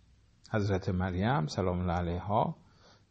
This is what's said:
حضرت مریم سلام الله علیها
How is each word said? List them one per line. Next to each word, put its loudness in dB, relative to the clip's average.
حضرت 2
مریم 0
سلام 0
الله 0
علیها 0